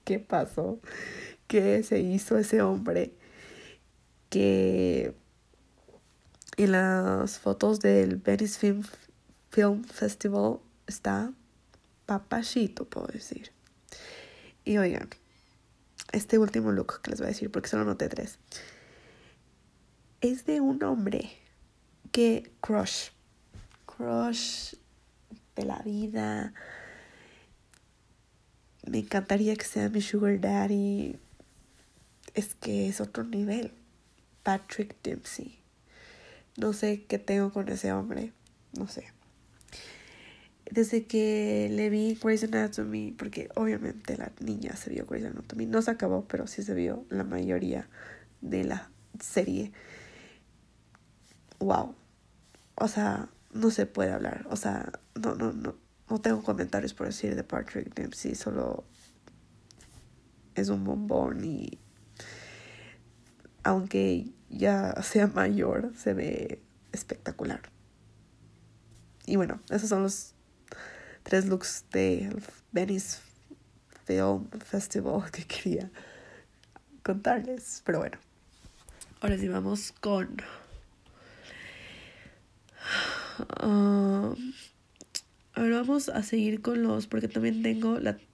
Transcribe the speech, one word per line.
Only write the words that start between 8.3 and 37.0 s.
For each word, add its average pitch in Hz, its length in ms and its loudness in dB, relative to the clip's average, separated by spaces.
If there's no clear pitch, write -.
Film, 202 240 2
Film 202 340 4
Festival 202 720 0
está 202 460 -2
papachito, 220 800 -2
puedo - 220 -6
decir. - 440 -12
Y 208 140 2
oigan, 185 320 0
este 214 260 4
último 220 340 4
look - 300 -2
que - 80 -8
les - 100 -4
voy - 60 -2
a - 20 -2
decir, 208 220 -4
porque 202 180 -4
solo 214 160 2
noté 202 240 0
tres, - 300 -8
es 254 260 0
de 302 140 2
un 269 220 2
hombre 208 600 -2
que 233 460 2
crush. - 480 -2
Crush 233 880 -4
de 208 80 -6
la - 160 -4
vida. 214 760 -4
Me - 120 -2
encantaría 208 580 2
que 208 80 -8
sea 208 240 -2
mi 214 120 2
sugar 202 400 2
daddy. 202 800 0
Es 208 200 -2
que 202 320 -2
es 196 140 -2
otro 214 240 -4
nivel. 214 480 -2
Patrick 202 580 -2
Dempsey. - 560 -8
No 214 160 0
sé 208 340 -2